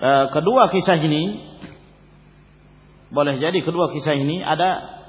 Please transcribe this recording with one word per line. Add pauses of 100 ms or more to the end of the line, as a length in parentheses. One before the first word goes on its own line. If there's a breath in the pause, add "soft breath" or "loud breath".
eh,
kedua
kisah
ini, (1600)
boleh
jadi
kedua
kisah
ini
ada